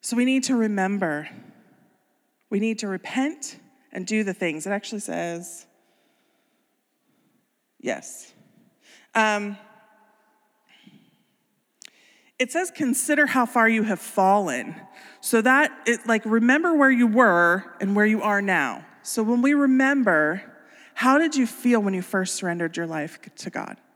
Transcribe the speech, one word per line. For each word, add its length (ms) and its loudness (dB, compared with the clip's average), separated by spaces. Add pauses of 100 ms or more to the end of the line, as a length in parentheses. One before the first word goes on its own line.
So 140 -6
we 80 2
need 200 0
to 100 0
remember. 720 -2 (1200)
We 120 -2
need 180 -2
to 80 -8
repent 720 -6 (320)
and 160 -10
do 160 -2
the 120 -4
things. 340 -6
It 20 -6
actually 300 -6
says, 680 -8 (2250)
yes. 520 -10 (840)
Um, 420 -2 (2750)
it 140 -4
says, 180 -4
"Consider 560 -2
how 200 0
far 220 2
you 140 0
have 160 -4
fallen." 760 0 (440)
So 220 0
that, 300 4 (140)
it, 200 -2
like, 180 0
remember 480 2
where 180 4
you 180 4
were 720 4
and 160 0
where 100 4
you 160 2
are 180 0
now. 460 -2 (160)
So 220 -4
when 180 2
we 120 4
remember, 1000 2 (420)
how 240 4
did 160 2
you 140 2
feel 320 0
when 140 -2
you 80 -4
first 340 -4
surrendered 400 -4
your 100 -4
life 320 -8 (160)
to 160 -12
God? 300 -12 (140)